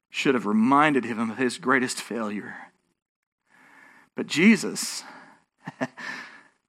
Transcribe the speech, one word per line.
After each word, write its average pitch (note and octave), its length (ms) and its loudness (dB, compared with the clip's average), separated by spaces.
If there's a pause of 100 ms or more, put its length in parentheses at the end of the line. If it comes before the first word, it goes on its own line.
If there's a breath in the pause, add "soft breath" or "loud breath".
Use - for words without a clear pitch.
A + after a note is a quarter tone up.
(140)
should C#3 220 2
have G2+ 100 -2
reminded C3 600 4
him A2+ 260 -4
of G#2 80 -8
his B2+ 180 -2
greatest B2+ 420 0
failure. G#2 560 -8 (1600 soft breath)
But B2 120 -4
Jesus, D#3 760 2 (760 loud breath)
<laughs> - 80 -4 (800 loud breath)